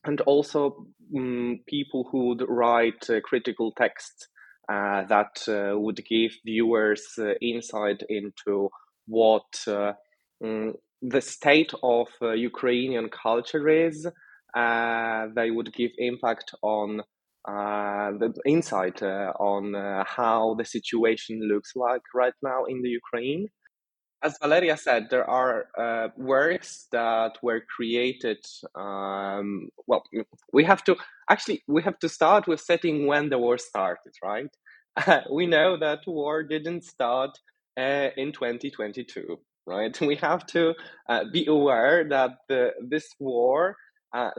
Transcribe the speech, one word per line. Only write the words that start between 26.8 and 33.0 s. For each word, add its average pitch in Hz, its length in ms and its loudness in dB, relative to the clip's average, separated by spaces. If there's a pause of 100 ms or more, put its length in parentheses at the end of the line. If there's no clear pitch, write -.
that 113 520 0
were 117 180 0 (140)
created, 120 640 -2 (340)
um, 98 960 -6 (160)
well, 117 180 2 (480)
we 143 120 6
have 185 220 4
to, 185 120 4 (320)
actually, 196 380 2
we 156 160 2
have 185 160 -2
to 165 100 -2
start 196 380 4
with 160 120 0
setting 160 460 0